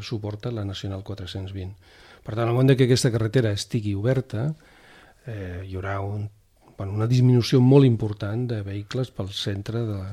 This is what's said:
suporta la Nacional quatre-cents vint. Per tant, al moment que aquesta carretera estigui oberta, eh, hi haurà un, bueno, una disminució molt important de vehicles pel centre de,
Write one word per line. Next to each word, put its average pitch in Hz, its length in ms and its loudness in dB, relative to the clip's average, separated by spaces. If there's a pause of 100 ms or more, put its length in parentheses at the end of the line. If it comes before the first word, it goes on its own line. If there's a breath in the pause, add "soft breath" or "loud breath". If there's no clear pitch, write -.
suporta 104 480 -8
la 110 140 -4
Nacional 98 400 -6
quatre-cents 95 480 -10
vint. 98 220 -10 (480 soft breath)
Per 107 120 -10
tant, 117 140 -2
al 120 60 0
moment 135 220 6
que 127 100 4
aquesta 123 240 4
carretera 110 400 2
estigui 101 440 -2
oberta, 123 540 -2 (800 soft breath)
eh, 95 400 -8
hi 95 100 -12
haurà 98 240 -4
un, 104 280 -6 (500)
bueno, 95 160 -6
una 110 120 0
disminució 123 540 6
molt 135 260 8
important 110 640 -2
de 110 140 -4
vehicles 101 480 -6
pel 98 200 -8
centre 104 560 -6
de, 101 140 -4 (120)